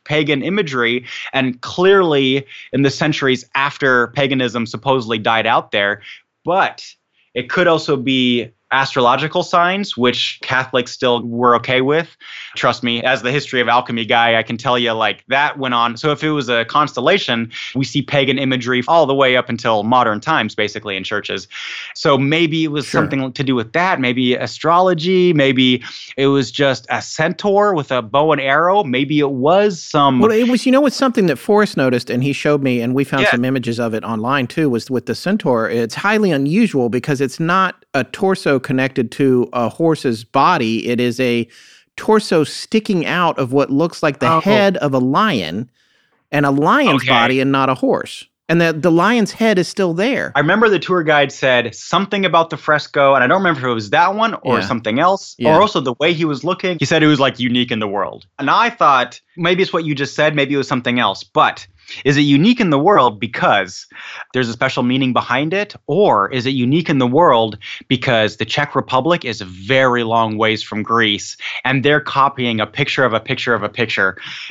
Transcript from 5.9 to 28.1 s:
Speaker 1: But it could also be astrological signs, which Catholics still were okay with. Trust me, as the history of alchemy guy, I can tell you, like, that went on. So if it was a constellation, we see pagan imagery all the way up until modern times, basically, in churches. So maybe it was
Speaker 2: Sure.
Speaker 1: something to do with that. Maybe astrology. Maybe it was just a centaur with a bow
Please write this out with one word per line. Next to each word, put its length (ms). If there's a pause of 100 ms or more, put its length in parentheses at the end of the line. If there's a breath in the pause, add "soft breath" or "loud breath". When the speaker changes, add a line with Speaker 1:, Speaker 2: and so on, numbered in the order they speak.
Speaker 1:
But 400 (500)
it 160
could 160
also 300
be 540 (220)
astrological 720
signs, 520
which 460
Catholics 480
still 320
were 320
okay 280
with. 340 (400 loud breath)
Trust 260
me, 220
as 180
the 80
history 300
of 80
alchemy 360
guy, 320
I 60
can 140
tell 200
you, 160
like, 360
that 300
went 140
on. 240
So 140
if 140
it 80
was 160
a 160
constellation, 840 (260 loud breath)
we 80
see 180
pagan 360
imagery 500
all 180
the 80
way 220
up 120
until 360
modern 360
times, 360
basically, 400
in 80
churches. 420 (480 loud breath)
So 240
maybe 460
it 80
was 140
Speaker 2:
Sure. 160
Speaker 1:
something 300
to 120
do 100
with 180
that. 280
Maybe 340
astrology. 1000
Maybe 520 (320 loud breath)
it 100
was 240
just 400
a 100
centaur 720
with 200
a 100
bow 300